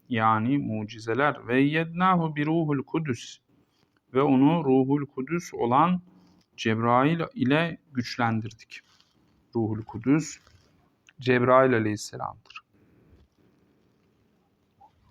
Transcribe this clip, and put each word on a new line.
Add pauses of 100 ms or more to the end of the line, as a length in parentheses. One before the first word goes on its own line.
Yani
mucizeler.
"Ve
yednahu
bi
ruhul
kudüs." (760)
Ve
onu
Ruhul
Kudüs
olan (560)
Cebrail (140)
ile (140)
güçlendirdik. (760)
Ruhul
Kudüs (800)
Cebrail
aleyhisselam'dır. (2500)